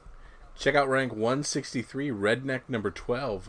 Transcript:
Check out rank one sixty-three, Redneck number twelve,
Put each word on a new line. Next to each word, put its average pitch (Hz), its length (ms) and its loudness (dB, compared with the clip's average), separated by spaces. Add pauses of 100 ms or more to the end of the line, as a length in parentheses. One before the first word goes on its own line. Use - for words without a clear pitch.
(580)
Check 139 160 4
out 139 160 6
rank 131 240 2
one 120 280 2
sixty-three, 135 680 -4
Redneck 127 580 0
number 107 220 -2
twelve, 120 580 -4